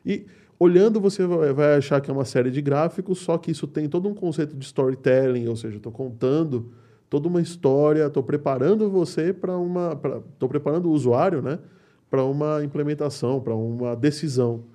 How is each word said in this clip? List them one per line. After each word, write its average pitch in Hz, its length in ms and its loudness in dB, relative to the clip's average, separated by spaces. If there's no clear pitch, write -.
e - 200 -4
olhando 185 400 6
você 196 280 0
vai, 160 260 2
vai 147 240 4
achar 143 240 2
que 139 100 -4
é 135 40 -4
uma 135 100 -2
série 127 260 0
de 139 120 -4
gráficos, 165 560 -2
só 170 180 -2
que 170 140 -6
isso 160 160 -6
tem 151 240 -4
todo 180 180 -2
um 208 60 -6
conceito 160 420 -4
de 135 80 -12
storytelling, 131 840 0
ou 117 80 -2
seja, 113 200 -10
eu 104 40 -14
tô 113 100 -12
contando 127 800 -2
toda 147 180 0
uma 175 140 2
história, 151 680 2
tô 143 140 -2
preparando 147 640 0
você 180 460 0
pra 185 240 -4
uma, 175 360 -2
pra, 135 260 -6
tô 135 100 0
preparando 147 400 0
o 160 40 4
usuário, 139 500 2
né, 139 160 -4
pra 135 160 2
uma 147 400 -2
implementação, 147 760 -2
pra 120 160 -4
uma 117 400 -4
decisão. 123 680 0